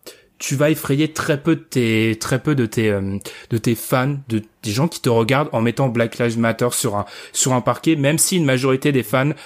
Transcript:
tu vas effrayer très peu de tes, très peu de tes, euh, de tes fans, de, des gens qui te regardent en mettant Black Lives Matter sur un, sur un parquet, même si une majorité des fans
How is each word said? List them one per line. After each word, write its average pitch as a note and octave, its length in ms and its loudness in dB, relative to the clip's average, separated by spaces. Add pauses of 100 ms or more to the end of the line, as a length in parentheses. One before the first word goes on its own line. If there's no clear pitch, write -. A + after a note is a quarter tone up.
(380)
tu - 180 -4
vas D3 140 4
effrayer D3+ 420 0
très C#3+ 300 -2
peu D#3+ 160 2
de C#3+ 40 -8
tes, A2+ 600 2
très B2+ 200 -2
peu D3+ 140 0
de A#2+ 100 2
tes, A2 240 0
euh, G2 280 -2 (320)
de A#2 80 0
tes A2+ 180 0
fans, C3+ 400 -2 (140)
de, G#2+ 140 -2 (200)
des G#2+ 80 -4
gens C3 160 0
qui - 140 -8
te C3+ 80 0
regardent B2 420 2
en A#2+ 80 0
mettant A#2+ 300 0
Black A#2 300 -2
Lives A#2 200 0
Matter A#2 320 2
sur G#2+ 240 -2
un, G2+ 100 -2 (280)
sur - 180 0
un B2+ 80 2
parquet, B2+ 380 0
même D3 200 2
si F#3 200 0
une D#3+ 80 2
majorité C3 480 2
des B2 100 2
fans C#3 280 0 (140)